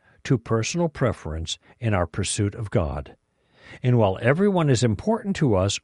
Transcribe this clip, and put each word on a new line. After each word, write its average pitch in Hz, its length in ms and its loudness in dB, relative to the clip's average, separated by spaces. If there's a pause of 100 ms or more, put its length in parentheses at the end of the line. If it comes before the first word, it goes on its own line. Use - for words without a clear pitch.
(220)
to 131 160 2
personal 113 500 -2
preference 82 680 -4 (220)
in 110 120 -2
our 90 140 2
pursuit 101 480 -2
of 110 160 -10
God." 73 460 -4 (640)
And 123 160 4
while 98 220 4
everyone 165 480 2
is 123 140 4
important 196 540 -2
to 127 180 2
us, 95 300 0